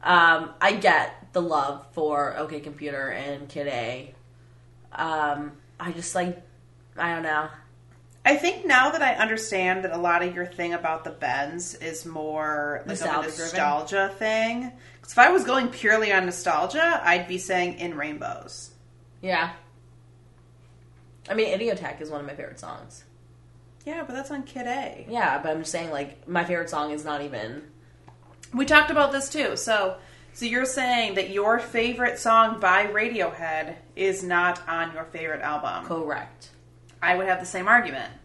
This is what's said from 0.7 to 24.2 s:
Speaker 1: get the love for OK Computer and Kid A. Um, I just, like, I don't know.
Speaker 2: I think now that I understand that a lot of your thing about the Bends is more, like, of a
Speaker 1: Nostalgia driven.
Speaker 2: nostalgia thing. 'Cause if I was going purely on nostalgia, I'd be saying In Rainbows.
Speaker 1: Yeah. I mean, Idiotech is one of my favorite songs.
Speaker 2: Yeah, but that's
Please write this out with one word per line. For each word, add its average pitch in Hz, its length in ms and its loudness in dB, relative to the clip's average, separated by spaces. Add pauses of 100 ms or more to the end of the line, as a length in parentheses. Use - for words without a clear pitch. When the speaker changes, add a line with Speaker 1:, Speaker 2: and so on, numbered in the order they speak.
Speaker 1:
get 180 600 2
the 180 80 2
love 147 500 0
for 147 460 0
OK 147 240 -6
Computer 143 480 -8
and 139 400 -8
Kid 143 180 -6
A. 123 480 -6 (800)
Um, 147 580 -2 (280)
I 175 120 -6
just, 170 240 -8
like, 180 260 -2 (560)
I 170 160 -2
don't 165 100 -6
know. 156 260 0 (760)
Speaker 2:
I 285 100 8
think 359 300 -2
now 269 260 6
that 320 100 0
I 254 140 2
understand 190 680 0
that 175 80 -2
a 170 60 -4
lot 175 260 2
of 180 120 -2
your 175 100 -4
thing 170 280 -4
about 160 300 -4
the 165 80 -8
Bends 147 640 -4
is 160 300 -10
more, 151 800 -4
like, 147 160 -6
of - 0 -
a 165 40 -4
Speaker 1:
Nostalgia 156 240 -2
driven. 165 140 -8
Speaker 2:
nostalgia 165 760 0
thing. 226 540 0 (300)
'Cause - 120 -18
if - 60 2
I 269 120 12
was 359 120 6
going 247 260 2
purely 220 440 2
on 185 120 4
nostalgia, 185 800 2
I'd 175 240 4
be 180 120 -4
saying 180 400 -2
In 170 180 -6
Rainbows. - 760 -8 (500)
Speaker 1:
Yeah. 175 320 0 (1800)
I 196 40 -2
mean, 214 240 2
Idiotech 185 440 -4
is 156 100 -10
one 147 100 -6
of 143 60 -10
my 143 80 -12
favorite - 240 -12
songs. - 440 -16 (840)
Speaker 2:
Yeah, 320 200 -8
but 247 80 -12
that's 269 160 -8